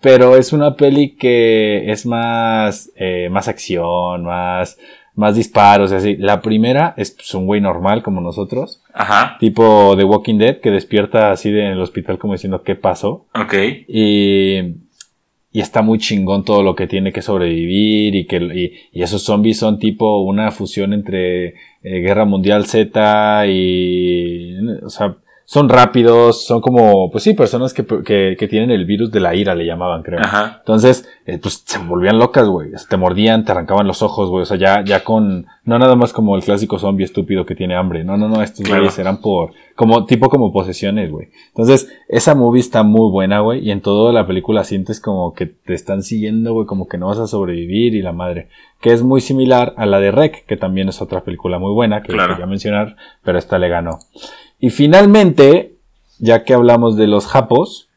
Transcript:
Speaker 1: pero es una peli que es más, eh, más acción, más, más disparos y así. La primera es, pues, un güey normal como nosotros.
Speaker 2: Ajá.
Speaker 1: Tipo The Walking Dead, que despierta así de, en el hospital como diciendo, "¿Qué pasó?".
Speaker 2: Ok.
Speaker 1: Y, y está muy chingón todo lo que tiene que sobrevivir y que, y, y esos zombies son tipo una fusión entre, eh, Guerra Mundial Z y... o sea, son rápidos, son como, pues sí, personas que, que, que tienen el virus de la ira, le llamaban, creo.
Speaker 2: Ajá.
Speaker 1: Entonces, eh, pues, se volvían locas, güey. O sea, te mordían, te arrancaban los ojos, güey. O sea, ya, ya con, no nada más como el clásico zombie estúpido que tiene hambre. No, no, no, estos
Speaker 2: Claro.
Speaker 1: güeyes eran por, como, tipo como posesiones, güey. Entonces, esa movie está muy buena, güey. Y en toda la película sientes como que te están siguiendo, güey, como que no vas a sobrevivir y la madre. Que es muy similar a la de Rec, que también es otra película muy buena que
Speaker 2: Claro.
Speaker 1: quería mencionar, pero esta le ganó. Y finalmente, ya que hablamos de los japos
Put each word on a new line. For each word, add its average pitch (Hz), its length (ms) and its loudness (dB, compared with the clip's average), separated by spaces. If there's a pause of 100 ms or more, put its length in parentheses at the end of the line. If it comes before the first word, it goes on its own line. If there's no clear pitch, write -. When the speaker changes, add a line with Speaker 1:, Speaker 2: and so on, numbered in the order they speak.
Speaker 1:
pero 127 360 8
es 131 160 2
una 147 220 2
peli 143 400 2
que 110 760 0
es 107 140 -6
más, 113 920 -4
eh, 90 340 -6
más 95 180 -4
acción, 90 760 -4
más, 90 540 -6 (380)
más 104 200 0
disparos 101 560 4
y 98 40 -2
así. 98 220 -2
La 98 240 0
primera 123 560 0
es, 101 140 -6
pues, - 240 -16
un 92 100 -4
güey 104 160 0
normal 98 400 -2
como 95 200 -6
nosotros. 101 600 -8 (120)
Speaker 2:
Ajá. 107 460 -2
Speaker 1:
Tipo 107 580 6
The 98 60 4
Walking 104 340 0
Dead, 120 240 2
que 117 100 0
despierta 104 600 0
así 101 200 -4
de, 104 140 0
en 98 80 -4
el 92 80 -4
hospital 92 360 -8
como 104 160 -6
diciendo, 92 300 -8
"¿Qué 95 120 -4
pasó?". 101 500 -4 (100)
Speaker 2:
Ok. 110 180 -6 (340)
Speaker 1:
Y, 101 680 0 (960)
y 110 60 -4
está 110 220 -2
muy 110 160 2
chingón 98 480 -2
todo 104 180 2
lo 92 120 0
que 95 120 -6
tiene 95 240 -4
que 98 120 -8
sobrevivir 98 920 -2
y 87 120 -2
que, 92 100 -4
y, 87 600 -8
y 90 60 -4
esos 92 200 -6
zombies 107 360 0
son 107 200 -2
tipo 107 420 -2
una 101 300 -2
fusión 101 420 -6
entre, 92 540 -4 (360)
eh, 92 180 -6
Guerra 98 240 2
Mundial 101 420 0
Z 107 800 2
y... 90 1080 -2 (280)
o - 60 -16
sea, - 280 -6 (260)
son 143 240 0
rápidos, 117 760 4
son 117 160 0
como, 107 500 4
pues - 140 -4
sí, 214 80 4
personas 127 400 0
que, 120 120 -6
que, 98 540 -2
que 107 80 -4
tienen 110 240 -2
el 95 140 0
virus 104 260 -2
de 107 80 0
la 87 160 0
ira, 98 180 0
le 85 120 -4
llamaban, 85 360 -6
creo. 85 200 -6
Speaker 2:
Ajá. 107 380 -2
Speaker 1:
Entonces, 123 500 2 (160)
eh, 90 140 -10
pues, - 260 -6
se - 140 -6
volvían 90 400 0
locas, 120 280 2
güey. 85 260 -4
O - 40 -16
sea, - 100 -20
te - 80 -4
mordían, 101 480 0
te 107 80 -4
arrancaban 95 340 0
los 95 160 -4
ojos, 101 280 -2
güey. 90 140 -2
O - 20 -4
sea, 101 100 -4
ya, 95 300 2
ya 98 180 0
con, 101 440 -2 (180)
no 117 120 0
nada 127 200 6
más 120 160 2
como 101 240 0
el 90 60 -4
clásico 101 360 -2
zombie 98 240 -2
estúpido 92 420 -4
que 90 100 -8
tiene 90 200 -6
hambre. 87 300 -4
No, 95 100 -4
no, 107 140 -2
no, 110 120 0
estos 104 240 -6
Speaker 2:
Claro. 98 180 0
Speaker 1:
güeyes 98 140 -2
eran 95 220 -4
por, 90 320 -2 (240)
como, 113 300 2
tipo 127 240 2
como 120 240 2
posesiones, 98 580 -4
güey. 76 200 -14 (180)
Entonces, 131 400 2 (180)
esa 147 260 2
movie 123 280 4
está 113 220 0
muy 107 280 4
buena, 98 300 0
güey. 117 260 -2
Y 107 40 -2
en 98 100 -4
toda 107 320 2
la 110 120 2
película 95 380 -2
sientes 98 380 -6
como 92 320 -6
que 87 140 -8
te - 260 -10
están 98 280 -6
siguiendo, 110 520 -4
güey, 110 120 -2
como 95 220 -8
que 90 100 -12
no 87 100 -6
vas 104 120 -4
a 113 80 -4
sobrevivir 98 680 -2
y 104 80 -2
la 90 120 -8
madre. 87 340 -8 (320)
Que 117 140 2
es 117 100 2
muy 131 160 2
similar 127 560 0
a 113 100 -4
la 98 140 2
de 98 120 2
Rec, 151 340 0
que 107 100 -4
también 95 320 -4
es 92 140 -8
otra 92 240 -8
película 90 340 -6
muy 98 140 -4
buena 107 300 0
que - 100 -10
Speaker 2:
Claro. 92 220 0
Speaker 1:
quería 90 100 -10
mencionar, 104 500 -4 (260)
pero 90 160 -2
esta 90 220 -2
le 90 80 0
ganó. 85 320 -4 (640)
Y - 60 2
finalmente, 175 1040 6 (460)
ya 113 240 2
que 131 100 2
hablamos 120 420 4
de 107 120 2
los 104 180 2
japos 131 720 0